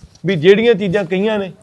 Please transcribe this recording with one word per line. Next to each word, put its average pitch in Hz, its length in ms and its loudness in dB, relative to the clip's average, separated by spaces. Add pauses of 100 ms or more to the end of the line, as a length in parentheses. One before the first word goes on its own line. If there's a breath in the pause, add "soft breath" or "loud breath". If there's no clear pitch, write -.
(260)
ਵੀ 190 100 0
ਜਿਹੜੀਆਂ 202 380 4
ਚੀਜ਼ਾਂ 202 320 -2
ਕਹੀਆਂ 196 340 -2
ਨੇ, 185 120 -8 (120)